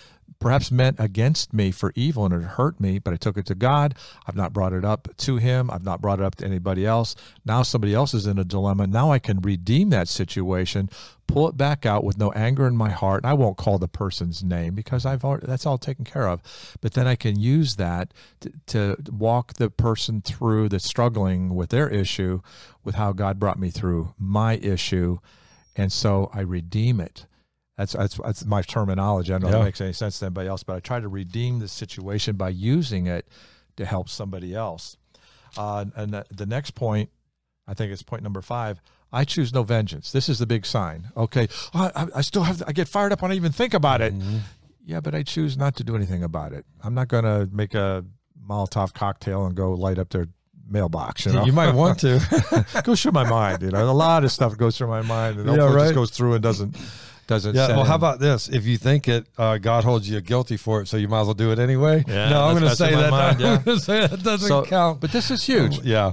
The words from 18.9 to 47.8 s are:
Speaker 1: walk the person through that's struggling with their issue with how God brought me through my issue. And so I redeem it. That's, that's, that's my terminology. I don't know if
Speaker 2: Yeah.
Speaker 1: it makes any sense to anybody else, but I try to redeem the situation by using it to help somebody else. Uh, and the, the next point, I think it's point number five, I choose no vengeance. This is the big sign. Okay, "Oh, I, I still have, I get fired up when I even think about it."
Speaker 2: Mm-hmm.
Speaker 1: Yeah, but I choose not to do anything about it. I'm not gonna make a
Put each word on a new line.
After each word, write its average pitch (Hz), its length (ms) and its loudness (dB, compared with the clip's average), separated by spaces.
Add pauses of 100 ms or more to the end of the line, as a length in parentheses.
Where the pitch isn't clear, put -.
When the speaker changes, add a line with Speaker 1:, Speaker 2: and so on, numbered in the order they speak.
Speaker 1:
walk 113 420 0
the 113 160 0
person 110 520 -2
through 110 480 0
that's 98 140 -2
struggling 95 720 0
with 90 160 -2
their 139 180 2
issue 92 520 -2 (420)
with 101 140 -6
how 104 160 0
God 98 260 -2
brought 98 220 0
me 90 100 -2
through 85 480 -2
my 104 380 0
issue. 90 640 -2 (580)
And 95 160 0
so 98 420 0
I 101 60 -6
redeem 95 600 -2
it. - 260 -12 (500)
That's, 98 160 -6
that's, 98 240 -4
that's - 300 -6
my 101 160 0
terminology. 98 720 -2
I 92 40 -2
don't 92 40 -2
know 104 60 0
if 104 80 4
Speaker 2:
Yeah. 113 40 4
Speaker 1:
it 107 60 6
makes 98 160 -4
any 95 100 -4
sense 104 280 -6
to 101 60 -6
anybody 92 220 -6
else, 95 140 -6
but 92 140 -8
I 90 40 -8
try 123 180 -6
to 110 100 -8
redeem 98 500 -6
the 107 100 -8
situation 101 680 -6
by 95 120 -4
using 104 580 -2
it 87 220 -4 (480)
to 95 80 -8
help 95 240 -4
somebody 95 460 -10
else. 101 420 -10 (640)
Uh, 104 260 -6 (100)
and 104 200 -8
the, 101 160 -10
the 101 160 -10
next 127 240 -6
point, 107 400 -2 (580)
I 104 60 -8
think 101 180 -6
it's 95 100 -12
point - 200 -12
number 101 180 -8
five, 110 400 -8 (320)
I 127 120 2
choose 135 280 -2
no 131 100 2
vengeance. 107 480 -2
This - 200 0
is 113 80 0
the 117 80 0
big 110 180 0
sign. 87 440 -4 (100)
Okay, 117 300 0 (260)
"Oh, 180 200 2
I, 160 120 -4 (100)
I 139 60 -2
still 185 220 0
have, 170 220 -2
I 151 60 -6
get 160 160 -2
fired 202 240 0
up 190 80 -2
when 185 100 -2
I 190 40 0
even 170 180 0
think 240 220 0
about 139 260 4
it." 110 140 0
Speaker 2:
Mm-hmm. 98 240 -4 (480)
Speaker 1:
Yeah, 160 140 -6
but 151 140 -4
I 151 80 -2
choose 147 360 -4
not 139 180 0
to 123 80 -6
do 117 100 -4
anything 92 300 -2
about 78 300 -6
it. 73 100 -14 (180)
I'm 113 120 -4
not 127 140 -2
gonna 107 440 2
make 101 220 -4
a 95 300 0 (440)